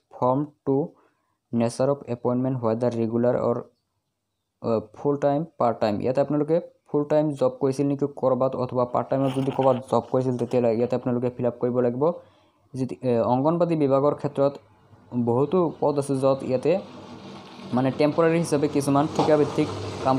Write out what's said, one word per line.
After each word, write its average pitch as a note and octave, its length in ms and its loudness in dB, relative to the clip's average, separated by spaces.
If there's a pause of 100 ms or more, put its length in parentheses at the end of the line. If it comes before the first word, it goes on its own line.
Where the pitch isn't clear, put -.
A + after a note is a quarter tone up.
(100)
ফৰ্ম C3 360 0 (200)
টু, C3+ 100 2 (800)
নেচাৰ A#2 340 0
অফ C#3 180 0
এপইণ্টমেণ্ট, B2 520 -2
হুৱেডাৰ A#2 360 0
ৰেগুলাৰ A#2+ 420 0
অৰ, A#2+ 200 0 (1080)
আ, A2+ 180 0 (140)
ফুল C#3+ 220 -2
টাইম, C#3+ 280 0 (140)
পাৰ্ট A#2+ 220 0
টাইম।" G#2+ 200 0
ইয়াতে A#2 200 0
আপোনালোকে D3+ 540 0 (220)
ফুল D3 180 2
টাইম D3+ 140 4 (140)
জব B2+ 120 2 (100)
কৰিছিল C#3 280 0
নেকি C#3+ 160 -2 (140)
ক'ৰবাত C3 320 2 (120)
অথবা B2 200 0 (100)
পাৰ্ট B2 160 0
টাইমত C3+ 280 0
যদি C3+ 180 0
ক'ৰবাত C3 200 4 (140)
জব A#2 220 2
কৰিছিল, C3 280 2
তেতিয়াহ'লে A#2+ 380 2
ইয়াতে A#2+ 200 0
আপোনালোকে B2 380 -2
ফিল B2 140 -2
আপ A#2 120 -8
কৰিব B2 140 0 (100)
লাগিব। B2 180 0 (760)
যদি, C3 160 -4 (140)
এ, A#2+ 40 2 (220)
অংগনবাদী E3 400 2 (100)
বিভাগৰ C#3 360 2
ক্ষেত্ৰত C#3+ 320 0 (760)
বহুতো C#3+ 300 2 (220)
পদ C#3+ 220 2
আছে, C#3 200 -2
য'ত C3+ 160 2 (120)
ইয়াতে B2+ 220 2 (1040)
মানে C3 120 2 (100)
টেম্পৰাৰী E3 460 4
হিচাপে D3 300 0
কিছুমান C#3+ 300 2 (120)
ঠিকাভিত্তিক D3 520 2 (360)
কাম C3 140 2